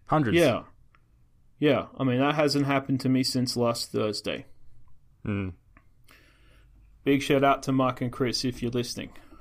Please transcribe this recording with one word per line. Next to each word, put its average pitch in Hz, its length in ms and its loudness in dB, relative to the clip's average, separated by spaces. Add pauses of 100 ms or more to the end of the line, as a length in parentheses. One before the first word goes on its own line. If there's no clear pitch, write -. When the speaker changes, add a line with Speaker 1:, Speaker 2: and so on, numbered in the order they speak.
Speaker 1:
Hundreds. 151 320 2
Speaker 2:
Yeah. 127 240 4 (960)
Yeah. 143 280 2 (120)
I 135 60 -2
mean, 127 160 2
that 147 160 0
hasn't 143 300 2
happened 139 340 0
to 131 80 0
me 131 160 4
since 123 320 -2
last 117 340 -2
Thursday. 104 560 -4 (800)
Speaker 1:
Mm. 98 280 -4 (1500)
Speaker 2:
Big 139 180 4
shout 135 200 4
out 139 220 4
to 139 80 -2
Mark 131 280 0
and 123 120 -4
Chris 123 320 -2
if 123 180 -4
you're 120 80 -2
listening. 120 400 -6 (300)